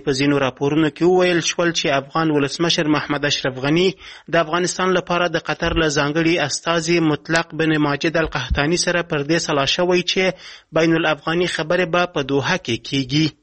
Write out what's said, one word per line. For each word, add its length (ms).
په 60
ځینو 260
راپورونو 500
کې 140
وویل 380
شول 320
چې 140
افغان 440
ولسمشر 580
محمد 360
اشرف 340
غني 360
د 80
افغانستان 640
لپاره 300
د 220
قطر 240
له 140
ځانګړي 460
استازي 540
مطلق 540
بن 240
ماجد 380
القحطاني 600
سره 260
پر 200
دې 240
سلا 200
شوی 360
چې 300
بین 240
الافغاني 500
خبرې 460
به 140
په 160
دوحه 340
کې 200
کیږي. 400